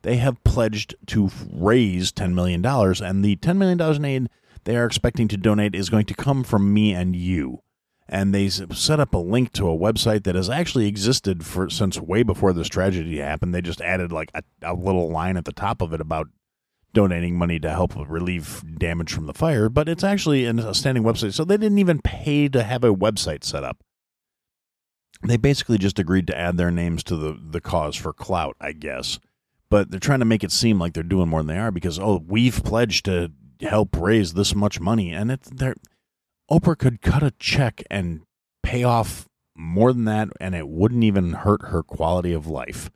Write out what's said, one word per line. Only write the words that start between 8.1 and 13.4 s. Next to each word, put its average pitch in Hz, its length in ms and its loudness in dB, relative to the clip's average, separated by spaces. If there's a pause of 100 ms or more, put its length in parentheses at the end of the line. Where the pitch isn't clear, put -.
they 98 120 2
s-, 95 160 -2 (120)
set 151 260 0
up 139 140 0
a 104 40 0
link 104 360 0
to 101 140 0
a 80 100 2
website 107 480 2
that 90 100 0
has 92 140 0
actually 131 380 0
existed 101 580 0
for, 92 240 -2
since 90 300 -2
way 92 220 0
before 98 320 2
this 82 160 -2
tragedy 90 480 -2
happened. 78 360 -4